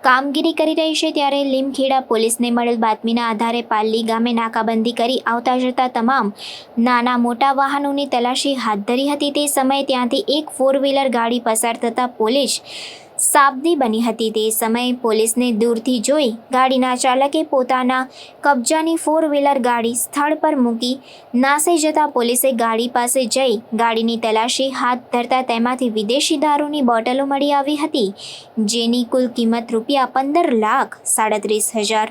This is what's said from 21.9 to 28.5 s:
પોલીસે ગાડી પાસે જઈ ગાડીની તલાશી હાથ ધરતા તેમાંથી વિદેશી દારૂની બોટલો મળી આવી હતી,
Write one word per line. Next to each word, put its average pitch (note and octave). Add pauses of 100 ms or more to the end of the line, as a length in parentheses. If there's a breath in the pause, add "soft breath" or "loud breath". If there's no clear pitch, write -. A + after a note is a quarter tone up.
પોલીસે B3
ગાડી A#3
પાસે B3 (140)
જઈ B3 (240)
ગાડીની A3+
તલાશી A#3 (140)
હાથ B3
ધરતા A#3+
તેમાંથી A#3+
વિદેશી B3
દારૂની D4
બોટલો B3
મળી C#4+
આવી C#4+
હતી, C#4+ (640 loud breath)